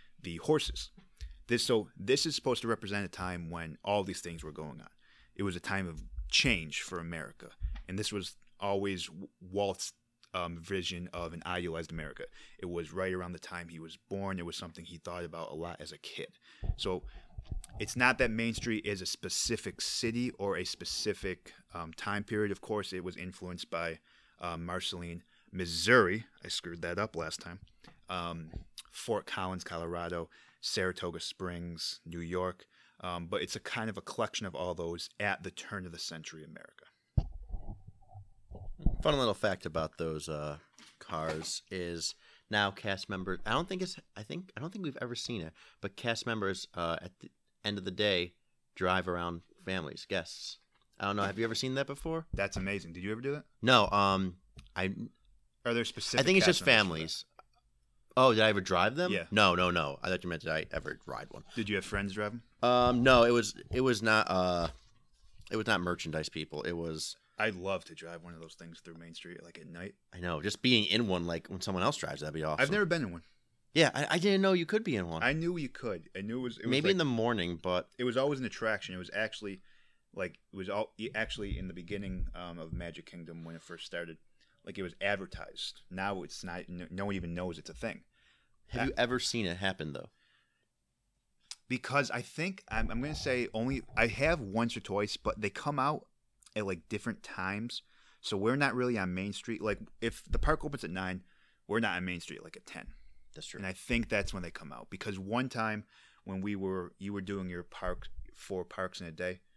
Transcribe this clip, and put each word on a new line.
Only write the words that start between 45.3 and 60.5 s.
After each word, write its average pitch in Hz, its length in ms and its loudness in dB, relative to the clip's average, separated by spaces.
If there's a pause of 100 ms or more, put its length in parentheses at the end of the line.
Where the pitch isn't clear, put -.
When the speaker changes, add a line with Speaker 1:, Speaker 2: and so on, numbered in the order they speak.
Speaker 2:
it, 78 100 -8 (280)
but - 160 -8
cast 117 300 -2
members, 101 480 0
uh, 85 280 0
at - 160 -16
the - 120 -16 (340)
end 104 120 0
of 95 80 -4
the 101 60 -2
day 92 440 4 (420)
drive 92 320 4
around 87 320 -2 (240)
families, 92 440 -4
guests. - 500 -4 (420)
I 104 60 0
don't 101 100 2
know. 101 80 2
Have 98 140 -2
you 113 60 2
ever 113 120 0
seen 131 180 0
that 135 140 0
before? 160 440 -4
Speaker 1:
That's 98 240 -2
amazing. 95 360 -2
Did 87 100 -10
you 98 80 -4
ever 110 100 -4
do 139 120 -2
that? 151 120 -6 (180)
Speaker 2:
No. 110 280 8
Um, 95 460 6 (400)
I 95 160 0 (760)
Speaker 1:
Are 120 80 2
there 117 100 2
specific - 360 2
Speaker 2:
I - 40 4
think 190 140 8
it's 180 80 10
Speaker 1:
cast 180 120 8
Speaker 2:
just - 80 0
Speaker 1:
members 123 160 10
for - 20 6
that? - 0 -
Speaker 2:
families. 80 400 -2 (920)
Oh, 127 180 10
did 110 80 6
I 110 80 8
ever 101 100 4
drive 92 340 4
them? 180 160 0
Speaker 1:
Yeah. 92 200 0
Speaker 2:
No, 101 240 10
no, 90 160 6
no. 76 320 0
I - 60 -2
thought 90 140 0
you 92 60 -6
meant, 82 140 -4
did 80 100 -2